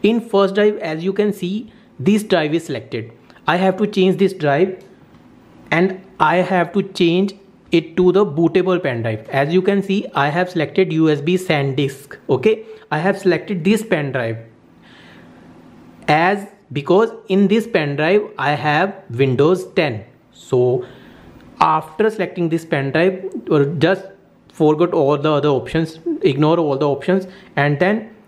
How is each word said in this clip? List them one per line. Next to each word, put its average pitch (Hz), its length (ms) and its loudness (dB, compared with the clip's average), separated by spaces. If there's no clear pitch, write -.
In 226 160 4
first 196 360 0
drive, 208 220 2
as 160 260 -6
you 190 100 -2
can 208 200 0
see, 196 380 -6
this 202 240 2
drive 156 300 0
is 165 120 -2
selected. 117 460 -8
I 156 80 2
have 185 220 2
to 208 100 0
change 185 300 2
this 185 160 2
drive 151 500 -2
and 185 300 0
I 156 180 2
have 175 360 0
to 196 100 0
change 185 500 0
it 165 260 0
to 180 140 4
the 202 140 4
bootable 170 560 0
pen 120 200 -4
drive. 110 280 -4
As 143 240 0
you 185 80 4
can 196 200 0
see, 196 320 -2
I 143 160 0
have 180 200 -2
selected 160 440 -2
U 160 160 4
S 147 120 0
B 175 160 0
SanDisk. 139 800 -2
Okay, 220 360 2
I 151 80 -2
have 196 180 0
selected 175 460 -2
this 208 200 2
pen 147 280 -2
drive 117 260 -4
as, 185 400 2
because 170 380 2
in 196 200 4
this 220 200 2
pen 147 280 -2
drive 170 260 2
I 135 140 0
have 151 580 -2
Windows 139 640 2
ten. 135 320 -2
So - 540 -2
after 160 500 0
selecting 180 400 -4
this 165 160 -2
pen 139 260 -2
drive, 180 420 0
or 147 160 4
just 165 380 0
forget 156 400 2
all 143 240 2
the 151 140 0
other 147 180 0
options, 156 500 -2
ignore 151 380 2
all 143 180 0
the 147 100 0
options, 180 400 0
and 143 240 0
then 214 360 -2